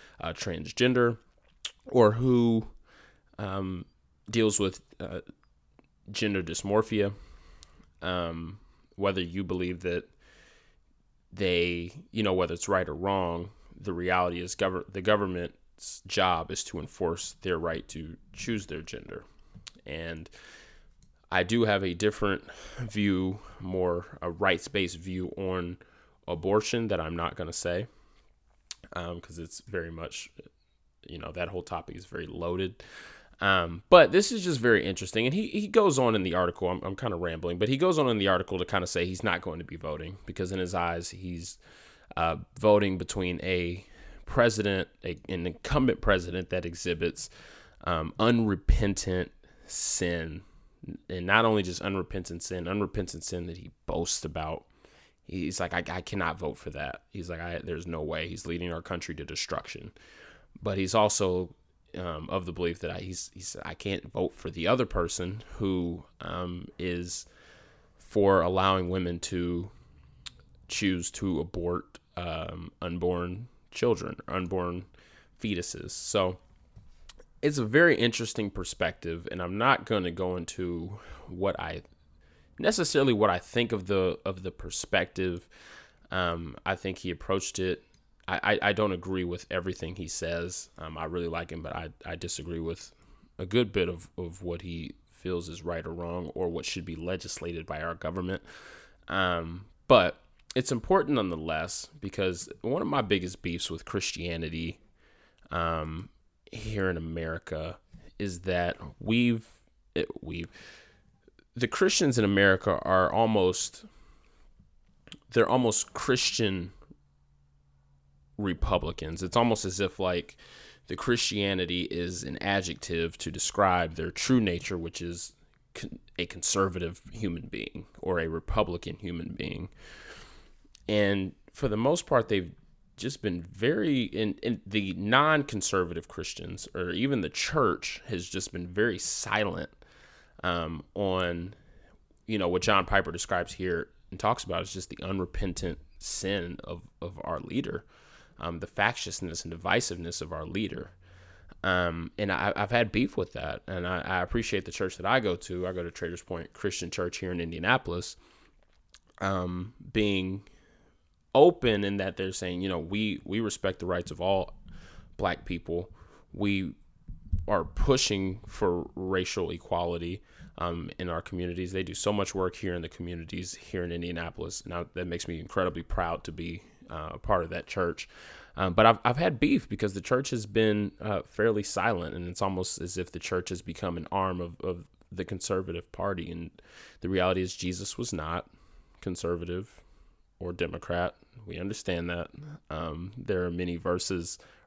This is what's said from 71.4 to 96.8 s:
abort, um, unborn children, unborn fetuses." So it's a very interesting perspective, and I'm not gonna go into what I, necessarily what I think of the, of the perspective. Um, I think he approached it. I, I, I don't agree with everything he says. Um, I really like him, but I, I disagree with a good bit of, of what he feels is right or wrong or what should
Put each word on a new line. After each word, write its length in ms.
abort, 580
um, 560
unborn 680
children, 460
unborn 560
fetuses." 520
So 480
it's 160
a 60
very 320
interesting 540
perspective, 840
and 100
I'm 160
not 280
gonna 260
go 240
into 640
what 280
I, 260
necessarily 540
what 160
I 100
think 320
of 160
the, 380
of 180
the 80
perspective. 960
Um, 540
I 100
think 220
he 140
approached 460
it. 280
I, 160
I, 180
I 120
don't 180
agree 320
with 260
everything 460
he 140
says. 680
Um, 200
I 80
really 240
like 200
him, 120
but 120
I, 180
I 120
disagree 420
with 340
a 80
good 260
bit 160
of, 300
of 260
what 180
he 340
feels 380
is 160
right 220
or 80
wrong 420
or 140
what 160
should 180